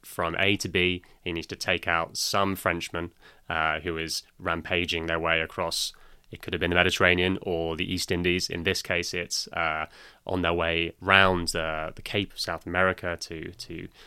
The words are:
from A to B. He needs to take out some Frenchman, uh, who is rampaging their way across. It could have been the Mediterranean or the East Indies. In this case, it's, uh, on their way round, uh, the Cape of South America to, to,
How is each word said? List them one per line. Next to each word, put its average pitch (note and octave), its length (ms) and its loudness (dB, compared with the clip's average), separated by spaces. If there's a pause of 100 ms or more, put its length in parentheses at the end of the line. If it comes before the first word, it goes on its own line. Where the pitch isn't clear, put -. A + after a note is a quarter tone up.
from E2+ 340 -4
A G2+ 180 4
to F#2+ 120 -4
B. F2+ 340 2 (200)
He F2+ 100 -4
needs E2 140 -6
to - 100 -10
take - 300 -2
out E2 300 -2
some G2 400 0
Frenchman, E2+ 560 -2 (360)
uh, D#2+ 320 0
who E2 160 -4
is D#2+ 280 -6 (140)
rampaging E2+ 680 -2
their E2 140 0
way E2 200 2
across. - 520 -4 (400)
It - 100 -16
could - 100 -10
have E2+ 80 -2
been F2 100 2
the F2 60 4
Mediterranean F2+ 640 6
or E2 340 -2
the F2+ 140 -4
East F2+ 200 -2
Indies. F2+ 400 2
In E2+ 140 -4
this F#2 180 0
case, F2 320 -4
it's, - 380 -6
uh, D#2 340 -2 (400)
on F2+ 160 -2
their E2+ 100 2
way E2 480 0
round, F#2 540 6
uh, D#2+ 400 -4
the - 80 -14
Cape - 300 -2
of - 80 -12
South E2 260 -6
America F2+ 540 2
to, D#2+ 320 -10
to, F2 340 -12 (200)